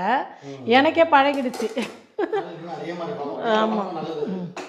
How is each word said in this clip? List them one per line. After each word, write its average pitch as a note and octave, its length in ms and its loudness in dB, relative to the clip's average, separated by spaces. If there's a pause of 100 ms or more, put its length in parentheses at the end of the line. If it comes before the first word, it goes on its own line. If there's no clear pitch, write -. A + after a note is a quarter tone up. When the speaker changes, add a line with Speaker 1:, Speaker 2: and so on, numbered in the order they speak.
(440)
Speaker 1:
ம். C3+ 220 -14
Speaker 2:
எனக்கே D4+ 380 6
பழகிடுச்சு. C#4 640 4
Speaker 1:
அது G#3+ 840 -6
இன்னும் D#3+ 220 -10
அதே D#3+ 180 -8
மாதிரி F3 240 -6
ஃபாலோ C#3+ 160 -6
பண்ணு. A3+ 220 0
Speaker 2:
ஆமா. A3 200 2
Speaker 1:
ரொம்ப G3 160 -2
நல்லது. D#3 360 -6
Speaker 2:
ம். F3+ 260 -6 (160)